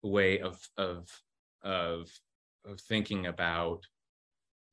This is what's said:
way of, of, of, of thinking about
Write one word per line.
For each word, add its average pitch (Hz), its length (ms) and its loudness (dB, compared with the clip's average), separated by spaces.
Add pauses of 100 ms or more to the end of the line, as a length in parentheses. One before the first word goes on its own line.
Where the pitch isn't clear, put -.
way 98 360 4
of, 90 200 -6 (180)
of, 87 320 -2 (540)
of, 85 440 -2 (580)
of 101 160 -12
thinking 104 440 0
about 85 560 0 (920)